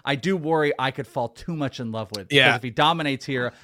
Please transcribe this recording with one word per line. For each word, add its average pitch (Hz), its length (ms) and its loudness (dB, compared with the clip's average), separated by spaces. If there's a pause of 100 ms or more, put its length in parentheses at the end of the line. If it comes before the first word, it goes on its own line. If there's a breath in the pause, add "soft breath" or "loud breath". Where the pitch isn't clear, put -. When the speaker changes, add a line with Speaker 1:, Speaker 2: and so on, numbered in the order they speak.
Speaker 1:
I 139 140 0
do 185 180 0
worry 156 420 2
I 131 140 0
could 131 160 -8
fall 120 220 -4
too - 260 -10
much 143 240 -4
in 113 140 -6
love 110 180 -6
with, 98 160 -10
because 143 80 0
Speaker 2:
Yeah. 127 220 6
Speaker 1:
if 110 40 -8
he 127 100 -6
dominates 151 540 0
here, 123 280 -4 (100 loud breath)